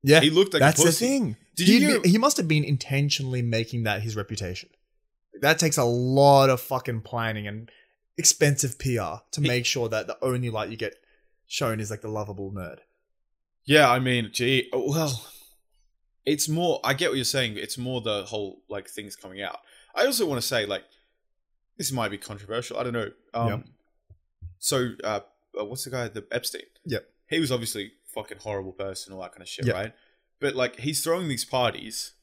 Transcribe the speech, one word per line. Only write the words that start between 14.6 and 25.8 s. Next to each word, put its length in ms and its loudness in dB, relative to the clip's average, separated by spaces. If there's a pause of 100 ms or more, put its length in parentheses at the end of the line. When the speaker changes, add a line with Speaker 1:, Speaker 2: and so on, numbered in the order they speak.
Speaker 2:
oh, 180 -2
well, 380 -2 (960)
it's 240 0
more, 360 0
I 100 0
get 160 0
what 60 -2
you're 80 -2
saying. 320 -2
It's 200 -10
more 240 -6
the 260 -4
whole, 420 -8
like, 200 -12
things 280 -14
coming 260 -14
out. 160 -10 (340)
I 140 2
also 180 0
wanna 180 -2
say, 240 -2
like, 180 -6 (920)
this 140 -6
might 220 -2
be 60 -8
controversial. 600 -8
I 60 -4
don't 80 -4
know. 180 -4 (240)
Um, 140 0
Speaker 1:
Yeah. 100 -2 (1000)
Speaker 2:
so, 300 0 (120)
uh, 180 -4 (400)
uh, 40 -2
what's 180 -10